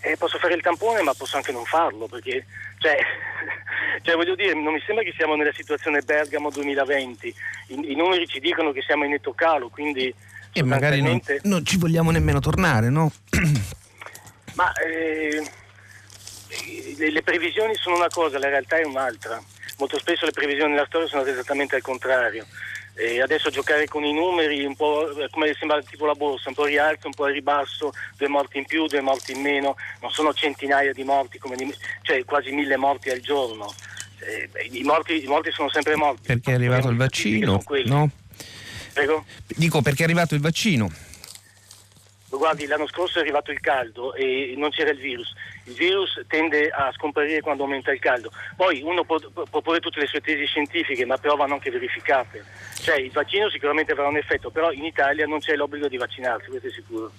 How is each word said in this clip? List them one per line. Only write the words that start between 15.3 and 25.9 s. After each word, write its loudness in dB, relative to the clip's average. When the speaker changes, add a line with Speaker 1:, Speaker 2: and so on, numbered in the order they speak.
Speaker 1:
le, 2
le 0
previsioni 0
sono 0
una 4
cosa, 0
la 0
realtà 2
è 2
un'altra. -4
Molto -2
spesso 0
le 2
previsioni 0
nella 2
storia -2
sono 0
esattamente -2
al 0
contrario. 0
E 0
adesso 2
giocare 2
con -4
i 0
numeri, 2
un -4
po', 2
eh, -4
come 2
sembra 2
tipo -6